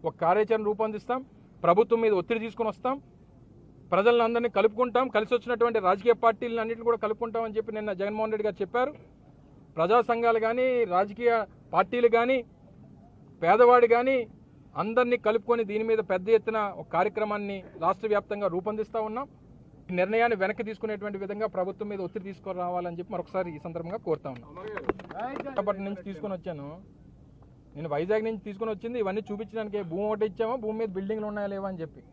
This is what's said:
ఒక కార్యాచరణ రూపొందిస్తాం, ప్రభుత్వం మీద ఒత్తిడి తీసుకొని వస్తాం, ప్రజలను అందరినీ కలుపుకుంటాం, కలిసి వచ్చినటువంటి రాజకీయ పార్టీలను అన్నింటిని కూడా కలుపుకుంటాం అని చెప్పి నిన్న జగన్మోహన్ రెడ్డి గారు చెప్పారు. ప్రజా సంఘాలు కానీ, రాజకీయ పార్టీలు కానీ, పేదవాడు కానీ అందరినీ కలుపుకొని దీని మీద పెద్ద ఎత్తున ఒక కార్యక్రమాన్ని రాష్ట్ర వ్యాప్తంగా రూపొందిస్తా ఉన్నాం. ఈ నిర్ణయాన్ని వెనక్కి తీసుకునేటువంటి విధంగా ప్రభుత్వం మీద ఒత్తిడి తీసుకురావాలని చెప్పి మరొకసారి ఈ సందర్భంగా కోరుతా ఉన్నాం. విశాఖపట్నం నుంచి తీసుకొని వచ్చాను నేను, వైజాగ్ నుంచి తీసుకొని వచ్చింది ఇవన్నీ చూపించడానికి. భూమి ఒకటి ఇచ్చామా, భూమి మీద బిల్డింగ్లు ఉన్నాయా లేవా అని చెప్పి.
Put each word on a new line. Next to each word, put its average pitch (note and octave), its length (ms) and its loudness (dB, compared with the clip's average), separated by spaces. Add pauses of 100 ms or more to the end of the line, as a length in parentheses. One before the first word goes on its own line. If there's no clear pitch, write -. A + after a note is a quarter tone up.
ఒక D#3 60 -4 (120)
కార్యాచరణ G#3+ 380 4
రూపొందిస్తాం, A3 580 -2 (420)
ప్రభుత్వం A3 380 6
మీద A3 180 4
ఒత్తిడి A3 260 -2
తీసుకొని A3 240 -4
వస్తాం, C4 280 -4 (960)
ప్రజలను A#3 300 4
అందరినీ A#3 260 0
కలుపుకుంటాం, A3+ 680 2
కలిసి G#3+ 200 2
వచ్చినటువంటి A#3 520 0
రాజకీయ G3+ 280 4 (100)
పార్టీలను A3+ 380 2
అన్నింటిని A3+ 260 -2
కూడా A3+ 160 2
కలుపుకుంటాం A3+ 420 -2
అని G#3+ 100 -4
చెప్పి G#3+ 200 -4
నిన్న G#3+ 240 -4
జగన్మోహన్ A3 340 -2
రెడ్డి G#3+ 120 -2
గారు G3+ 140 -4
చెప్పారు. B3 320 0 (840)
ప్రజా F3+ 240 4
సంఘాలు A#3 380 2
కానీ, A#3 280 0 (280)
రాజకీయ G#3 360 2 (420)
పార్టీలు A3+ 420 4
కానీ, B3 220 2 (1040)
పేదవాడు A#3+ 460 8
కానీ B3 280 4 (680)
అందరినీ A#3+ 440 2
కలుపుకొని A3+ 460 2
దీని G#3+ 180 -2
మీద A3 120 2 (100)
పెద్ద F#3 260 -2
ఎత్తున A3 220 0 (200)
ఒక - 160 -14
కార్యక్రమాన్ని G#3 600 -2 (260)
రాష్ట్ర F#3+ 300 0
వ్యాప్తంగా G3+ 420 -2
రూపొందిస్తా G#3+ 440 -4 (100)
ఉన్నాం. B3+ 180 -8 (640)
ఈ F3+ 100 -6
నిర్ణయాన్ని A3 420 2
వెనక్కి A#3+ 280 -2
తీసుకునేటువంటి G#3 540 -8
విధంగా G#3 320 -4
ప్రభుత్వం F#3+ 360 -4
మీద G3 160 -6
ఒత్తిడి F#3 220 -10
తీసుకురావాలని F3+ 680 -6
చెప్పి F3+ 160 -10
మరొకసారి F3 400 -4
ఈ D3 100 -14
సందర్భంగా E3+ 420 -8
కోరుతా D3 280 -2
ఉన్నాం. A#2 140 -18 (880)
విశాఖపట్నం G3+ 520 -4
నుంచి F#3+ 200 -10
తీసుకొని G3 280 -8
వచ్చాను D3+ 300 -10 (1080)
నేను, D3+ 200 -8
వైజాగ్ G#3+ 320 0
నుంచి A3 200 -6
తీసుకొని G#3+ 280 -6
వచ్చింది A#3 280 -6
ఇవన్నీ G3 180 -2 (100)
చూపించడానికి. G#3 500 -6 (100)
భూమి G3 180 -4
ఒకటి G#3+ 220 0
ఇచ్చామా, A3+ 240 -2 (100)
భూమి G#3+ 160 -4
మీద A3+ 160 -2
బిల్డింగ్లు G#3+ 340 -4
ఉన్నాయా G3+ 220 -4
లేవా G3 180 -6
అని E3+ 120 -8
చెప్పి. C#3+ 180 -14 (120)